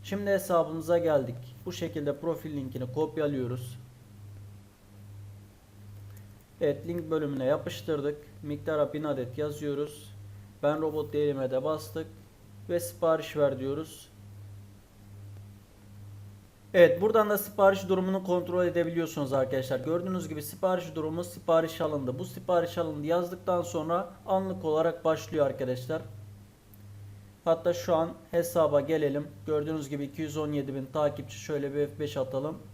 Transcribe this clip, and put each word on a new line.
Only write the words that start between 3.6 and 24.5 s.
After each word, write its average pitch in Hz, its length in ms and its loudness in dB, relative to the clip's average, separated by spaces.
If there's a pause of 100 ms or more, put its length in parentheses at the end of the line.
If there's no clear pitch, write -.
Evet, 147 260 2
link 170 240 -4
bölümüne 143 340 0
yapıştırdık. 147 720 0 (260)
Miktara 147 500 0
bin 151 120 -4
adet 131 340 -4
yazıyoruz. 147 760 -4 (480)
Ben 151 200 2
robot 151 300 -2
değilime 139 380 2
de 131 140 0
bastık. 156 420 -4 (600)
Ve 175 120 2
sipariş 160 560 0
ver 139 220 4
diyoruz. 143 500 -6 (2750)
Evet, 170 260 10
buradan 214 300 6
da 202 80 4
sipariş 196 500 6
durumunu 185 360 2
kontrol 180 420 2
edebiliyorsunuz 165 680 0
arkadaşlar. 131 480 0
Gördüğünüz 175 480 -2
gibi 151 140 -6
sipariş 170 520 -2
durumu, 160 300 -4
"Sipariş 165 560 2
alındı. 147 380 -2
Bu 180 60 -6
sipariş 175 540 0
alındı." 151 280 -2
yazdıktan 175 560 0
sonra 165 480 -2 (160)
anlık 190 380 0